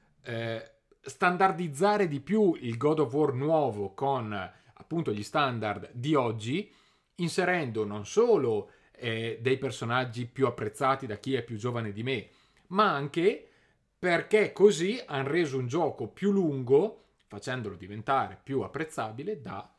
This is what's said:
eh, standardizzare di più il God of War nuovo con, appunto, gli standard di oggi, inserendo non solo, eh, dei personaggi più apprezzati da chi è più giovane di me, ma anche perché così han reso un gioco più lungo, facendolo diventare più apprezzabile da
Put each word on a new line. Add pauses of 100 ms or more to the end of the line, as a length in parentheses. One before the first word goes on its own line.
(220)
eh, (300)
standardizzare
di
più
il
God
of
War
nuovo
con, (420)
appunto,
gli
standard
di
oggi, (420)
inserendo
non
solo, (240)
eh,
dei
personaggi
più
apprezzati
da
chi
è
più
giovane
di
me, (380)
ma
anche (500)
perché
così
han
reso
un
gioco
più
lungo, (340)
facendolo
diventare
più
apprezzabile
da (120)